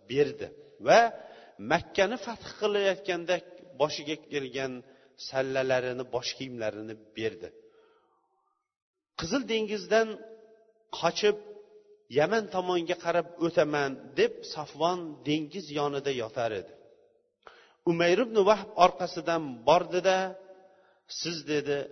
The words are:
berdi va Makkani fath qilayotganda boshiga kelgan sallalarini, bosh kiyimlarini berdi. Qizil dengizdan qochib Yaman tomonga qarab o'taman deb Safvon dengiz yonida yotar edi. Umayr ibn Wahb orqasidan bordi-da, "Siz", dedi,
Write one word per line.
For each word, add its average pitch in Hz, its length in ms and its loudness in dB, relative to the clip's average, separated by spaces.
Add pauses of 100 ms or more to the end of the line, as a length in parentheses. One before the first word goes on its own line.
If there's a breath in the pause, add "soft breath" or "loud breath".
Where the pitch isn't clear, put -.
berdi 120 440 0 (340 loud breath)
va 156 180 8 (600 loud breath)
Makkani 180 580 0
fath - 340 -12
qilayotganda 185 840 0 (380)
boshiga 147 460 -2
kelgan 135 540 -6 (460 soft breath)
sallalarini, 131 840 0
bosh 123 300 -4
kiyimlarini 110 600 -8 (140)
berdi. 107 380 -6 (1700 soft breath)
Qizil 196 240 -2
dengizdan 214 640 0 (840)
qochib 202 440 2 (720)
Yaman 175 340 4
tomonga 180 500 0
qarab 170 320 -2 (100)
o'taman 151 540 2 (200)
deb 226 220 2 (100)
Safvon 160 560 -2 (220)
dengiz 151 460 -4
yonida 143 440 -2
yotar 117 400 -2
edi. 92 220 -8 (1120 loud breath)
Umayr 170 320 4
ibn 226 180 0
Wahb 196 360 4
orqasidan 170 680 2 (160)
bordi-da, 175 600 4 (880 soft breath)
"Siz", 170 340 -6
dedi, 143 340 0 (140)